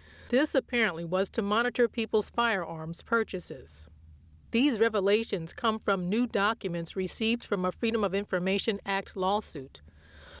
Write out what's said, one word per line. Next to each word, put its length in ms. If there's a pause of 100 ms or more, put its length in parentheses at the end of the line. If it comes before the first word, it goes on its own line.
(300)
This 260
apparently 500
was 240
to 140
monitor 440
people's 440
firearms 720
purchases. 840 (640)
These 280
revelations 720
come 240
from 320
new 160
documents 680
received 480
from 200
a 80
Freedom 320
of 120
Information 680
Act 320
lawsuit. 680 (580)